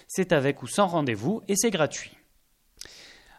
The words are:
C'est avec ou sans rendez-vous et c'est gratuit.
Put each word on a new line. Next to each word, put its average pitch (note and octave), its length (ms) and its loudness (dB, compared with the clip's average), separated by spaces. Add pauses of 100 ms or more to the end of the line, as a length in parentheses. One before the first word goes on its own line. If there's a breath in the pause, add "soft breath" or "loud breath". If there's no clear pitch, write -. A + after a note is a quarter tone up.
C'est F#3 240 0
avec C#3 320 2
ou - 20 -10
sans G3 220 2
rendez-vous D3+ 580 -2
et G3+ 80 0
c'est A3+ 160 2
gratuit. D#3 400 -2 (1300 loud breath)